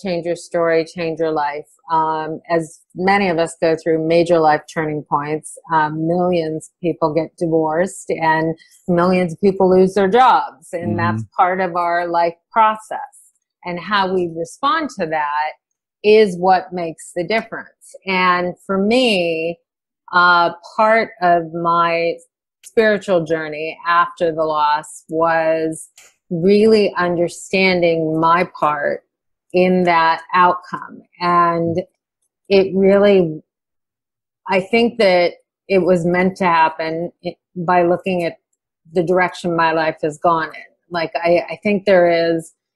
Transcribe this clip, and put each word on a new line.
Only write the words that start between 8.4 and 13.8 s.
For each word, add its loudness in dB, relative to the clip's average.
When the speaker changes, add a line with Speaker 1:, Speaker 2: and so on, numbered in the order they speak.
Speaker 1:
millions 0
of -18
people 2
lose 4
their 2
jobs. 0
And -8
Speaker 2:
Mm-hmm. -4
Speaker 1:
that's -2
part 0
of -4
our -2
life 0
process. -2
And -8
how -2